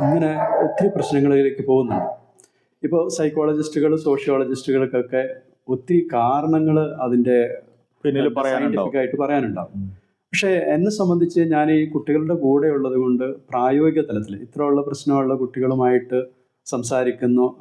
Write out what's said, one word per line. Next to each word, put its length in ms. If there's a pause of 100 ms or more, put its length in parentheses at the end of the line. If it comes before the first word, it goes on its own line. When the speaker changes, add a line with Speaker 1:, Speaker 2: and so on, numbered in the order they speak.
Speaker 1:
ഇങ്ങനെ 400 (200)
ഒത്തിരി 340
പ്രശ്നങ്ങളിലേക്ക് 680
പോകുന്നുണ്ട്. 380 (800)
ഇപ്പോ 260
സൈക്കോളജിസ്റ്റുകൾ, 880
സോഷ്യോളജിസ്റ്റുകൾക്കൊക്കെ 1300 (400)
ഒത്തിരി 440
കാരണങ്ങൾ 680
അതിൻ്റെ 760 (460)
Speaker 2:
പിന്നിൽ 180
Speaker 1:
അതിൻ്റെ 200
Speaker 2:
പറയാനുണ്ടാവും. 340
Speaker 1:
സയന്റിഫിക് 240
ആയിട്ട് 180
പറയാനുണ്ടാവും. 680
Speaker 2:
ഉം. 100 (200)
Speaker 1:
പക്ഷേ 360
എന്നെ 420
സംബന്ധിച്ച് 500
ഞാൻ 300
ഈ 200
കുട്ടികളുടെ 440
കൂടെ 340
ഉള്ളത് 280
കൊണ്ട് 280
പ്രായോഗിക 760
തലത്തിൽ 360
ഇത്രയുള്ള 460
പ്രശ്നമുള്ള 520
കുട്ടികളുമായിട്ട് 880 (420)
സംസാരിക്കുന്നു, 960